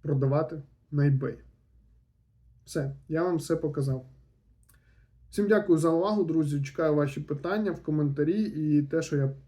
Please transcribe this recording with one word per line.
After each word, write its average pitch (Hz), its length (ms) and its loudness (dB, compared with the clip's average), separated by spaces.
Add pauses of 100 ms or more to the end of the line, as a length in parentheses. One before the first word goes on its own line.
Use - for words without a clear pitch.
продавати 147 600 0 (280)
на 143 120 0
eBay. 135 320 2 (1300)
Все, 139 320 -6 (120)
я 160 140 0
вам 180 140 0
все 165 200 -2
показав. 135 500 -4 (1200)
Всім 202 180 -2
дякую 202 300 4
за 165 120 4
увагу, 190 340 2
друзі. 151 380 0
Чекаю 156 320 0
ваші 147 260 0
питання 180 520 -4
в - 100 -10
коментарі 151 600 0
і 151 400 2
те, 160 200 -2
що 156 140 -4
я 139 160 0 (160)